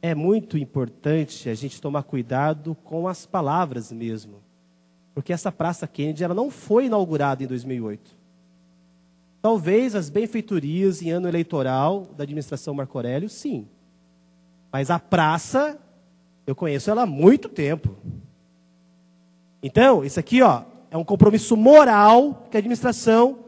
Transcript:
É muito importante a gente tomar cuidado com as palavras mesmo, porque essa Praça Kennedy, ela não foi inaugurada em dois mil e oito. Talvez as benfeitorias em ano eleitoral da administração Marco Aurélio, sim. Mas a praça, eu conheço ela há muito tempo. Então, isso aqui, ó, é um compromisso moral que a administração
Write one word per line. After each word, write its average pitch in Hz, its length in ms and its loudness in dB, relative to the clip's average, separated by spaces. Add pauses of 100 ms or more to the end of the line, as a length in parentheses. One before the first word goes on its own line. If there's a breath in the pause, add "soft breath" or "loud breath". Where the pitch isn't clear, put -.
É 170 120 -4
muito 175 420 -4
importante 143 920 -6
a 113 60 -6
gente 131 260 -14
tomar 143 220 -6
cuidado 147 800 -6
com 165 240 -8
as 185 180 -10
palavras 143 680 -4
mesmo, 110 440 -12 (800)
porque 147 180 -8
essa 175 180 -6
Praça 165 360 -6
Kennedy, 151 360 -6
ela 175 120 -4
não 254 160 -4
foi 240 340 0
inaugurada 156 580 -2
em 131 40 -10
dois 123 160 -8
mil 131 140 -8
e 120 40 -8
oito. 107 340 -12 (1300)
Talvez 214 540 0
as 165 140 -6
benfeitorias 190 920 -4
em 165 100 -6
ano 180 160 -4
eleitoral 165 880 -2
da 143 80 -10
administração 147 500 -10
Marco 139 240 -10
Aurélio, 131 320 -6
sim. 143 380 -10 (1040)
Mas 139 200 -4
a 170 80 0
praça, 190 800 -2 (680)
eu 135 100 -6
conheço 147 360 -4
ela 226 120 0
há - 40 0
muito 170 420 4
tempo. 151 460 -4 (1700)
Então, 208 400 4
isso 139 160 -6
aqui, 247 240 2
ó, 131 200 4 (280)
é 160 60 -6
um 170 60 -4
compromisso 208 540 4
moral 240 960 8
que 226 60 0
a - 20 2
administração 240 880 2